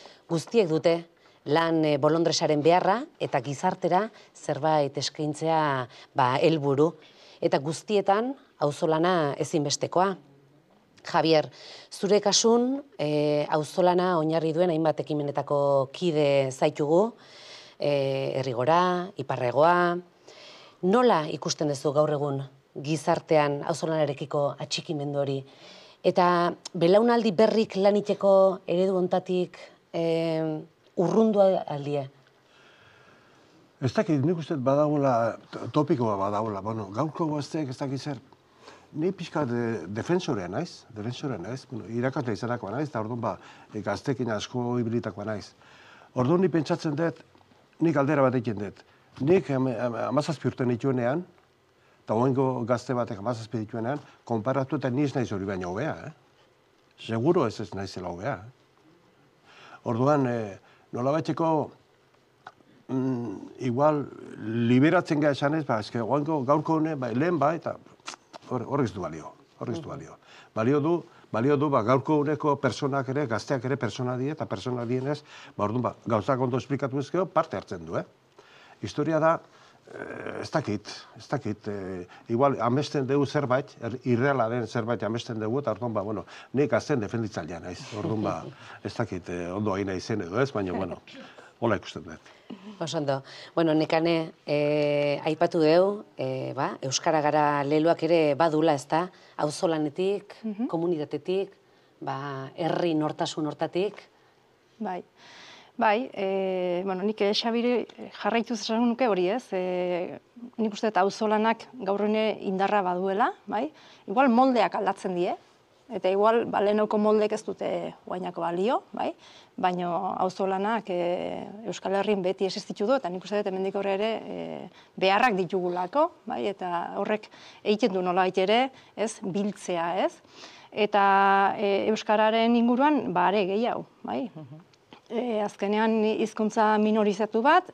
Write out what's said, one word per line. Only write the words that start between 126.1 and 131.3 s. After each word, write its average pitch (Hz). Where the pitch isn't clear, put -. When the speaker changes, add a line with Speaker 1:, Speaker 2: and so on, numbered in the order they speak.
Speaker 3:
bai? 233
Eta 180
horrek 214
egiten 214
du 190
nolabait 185
ere, 226
ez? 220
Biltzea, 190
ez? 339
Eta, 196